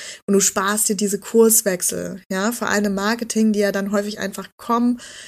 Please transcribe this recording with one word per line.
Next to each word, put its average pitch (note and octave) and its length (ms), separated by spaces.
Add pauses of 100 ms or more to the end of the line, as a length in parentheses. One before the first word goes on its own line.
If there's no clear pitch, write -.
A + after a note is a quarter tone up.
(260)
und G3 80
du G3 60
sparst G3+ 480
dir G#3+ 80
diese G3 220
Kurswechsel, F#3+ 1120
ja, G3 220
vor - 160
allem G#3 180
im G3+ 80
Marketing, A3 580
die G#3 80
ja G3+ 120
dann G3 200
häufig G#3 260
einfach G3 380
kommen A#3+ 440 (280)